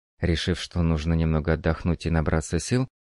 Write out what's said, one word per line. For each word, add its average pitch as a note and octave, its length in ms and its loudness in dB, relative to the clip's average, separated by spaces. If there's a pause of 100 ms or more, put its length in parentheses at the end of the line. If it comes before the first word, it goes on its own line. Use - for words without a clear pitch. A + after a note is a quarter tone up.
(200)
Решив, E2 400 0
что - 220 -4
нужно D#2+ 320 2
немного D#2+ 400 2
отдохнуть E2 520 -2
и D#2+ 40 -2
набраться D#2+ 500 0
сил, B2+ 280 -2 (320)